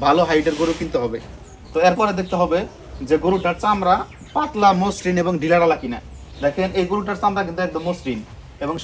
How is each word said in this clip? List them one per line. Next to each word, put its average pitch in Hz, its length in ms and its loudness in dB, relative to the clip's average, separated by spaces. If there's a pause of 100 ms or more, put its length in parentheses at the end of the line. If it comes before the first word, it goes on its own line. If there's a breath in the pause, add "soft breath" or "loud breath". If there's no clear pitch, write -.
ভালো 151 240 6
হাইটের 156 320 2
গরু 165 180 0
কিনতে 175 240 -4
হবে। 117 160 -4 (540)
তো - 40 0 (100)
এরপরে 202 320 2
দেখতে 185 220 -4
হবে 170 180 2 (500)
যে 151 60 4 (100)
গরুটার 180 380 2
চামড়া 196 320 2 (400)
পাতলা, 202 340 2 (120)
মসৃণ 190 420 -2
এবং 180 180 0
ঢিলাঢালা 165 400 4
কিনা। 120 180 -8 (440)
দেখেন, 185 260 0 (100)
এই 180 120 2
গরুটার 202 300 -2
চামড়া 196 260 0
কিন্তু 170 200 -6
একদম 160 200 -6
মসৃণ 135 320 -4 (440)
এবং 151 200 -4